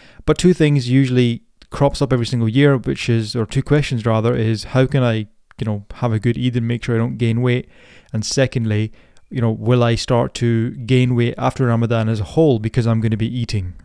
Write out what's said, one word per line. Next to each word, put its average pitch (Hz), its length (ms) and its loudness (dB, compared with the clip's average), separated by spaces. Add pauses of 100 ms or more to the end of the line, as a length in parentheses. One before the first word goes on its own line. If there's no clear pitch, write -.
(260)
But 151 120 2
two 180 160 4
things 147 360 2
usually 127 540 2 (260)
crops - 320 0
up 131 100 0
every 120 140 0
single 117 240 0
year, 139 260 4
which 127 320 -4
is, 113 260 0
or 117 120 -2
two - 180 -2
questions 139 420 0
rather, 113 300 2
is 110 300 -2
how 131 200 2
can 131 180 0
I, 117 120 2 (420)
you - 60 -6
know, 104 300 -4
have 120 180 -2
a 110 80 0
good 120 180 0
Eid 123 200 -2
and 117 100 -2
make 120 160 -4
sure 120 120 -2
I - 20 0
don't 113 200 -2
gain 117 240 0
weight? 123 280 0 (420)
And 107 140 -4
secondly, 110 640 0 (380)
you 127 100 -6
know, 113 120 0
will 113 300 0
I 117 140 2
start 123 380 -2
to 117 380 0
gain 123 440 0
weight 120 220 0
after 127 300 -2
Ramadan 117 420 0
as 113 100 -2
a 98 60 -4
whole 147 340 2
because 113 260 -2
I'm 113 140 2
gonna 110 160 0
be 113 180 -4
eating, 104 520 -4